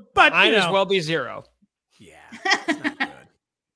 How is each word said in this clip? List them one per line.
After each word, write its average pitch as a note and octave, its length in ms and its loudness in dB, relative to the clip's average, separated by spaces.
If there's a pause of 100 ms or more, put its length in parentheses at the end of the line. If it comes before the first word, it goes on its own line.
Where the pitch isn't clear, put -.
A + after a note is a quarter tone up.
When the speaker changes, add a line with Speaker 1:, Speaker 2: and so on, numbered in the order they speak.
(140)
Speaker 1:
but, D#4 200 4
Speaker 2:
Might F#3 160 4
Speaker 1:
you A#3 60 2
Speaker 2:
as F#3+ 100 2
Speaker 1:
know. E3+ 80 -2
Speaker 2:
well G3 120 2
be F#3+ 140 0
zero. C3+ 460 -6 (520)
Speaker 1:
Yeah, F2+ 200 -20 (500)
it's D4+ 160 -4
not - 160 -8
good. C4+ 100 -6 (680)